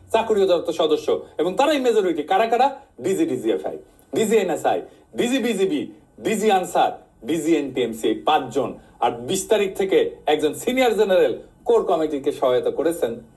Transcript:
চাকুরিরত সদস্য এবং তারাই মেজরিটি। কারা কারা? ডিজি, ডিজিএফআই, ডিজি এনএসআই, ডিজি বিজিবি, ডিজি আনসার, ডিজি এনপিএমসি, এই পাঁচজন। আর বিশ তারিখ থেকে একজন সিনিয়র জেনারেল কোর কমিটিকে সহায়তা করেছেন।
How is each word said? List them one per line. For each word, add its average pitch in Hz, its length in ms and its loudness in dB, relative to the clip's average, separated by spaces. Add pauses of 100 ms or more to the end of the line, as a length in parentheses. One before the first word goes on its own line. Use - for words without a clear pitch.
(120)
চাকুরিরত 196 600 2
সদস্য 151 540 0 (120)
এবং 180 180 -2
তারাই 285 240 2
মেজরিটি। 196 440 0
কারা 190 240 2
কারা? 240 320 2 (220)
ডিজি, 170 240 0
ডিজিএফআই, 110 520 -4 (380)
ডিজি 220 220 2
এনএসআই, 165 440 0 (340)
ডিজি 240 240 0
বিজিবি, 190 520 -2 (300)
ডিজি 208 300 0
আনসার, 175 400 2 (360)
ডিজি 160 280 0
এনপিএমসি, 120 520 -2
এই - 80 0
পাঁচজন। - 640 -2 (200)
আর 120 120 0
বিশ 127 380 -6
তারিখ 202 280 0
থেকে 180 380 2 (100)
একজন 147 280 0
সিনিয়র 247 440 0
জেনারেল 190 440 2 (240)
কোর - 180 4
কমিটিকে 151 480 -2
সহায়তা 127 400 0
করেছেন। 139 500 -2 (160)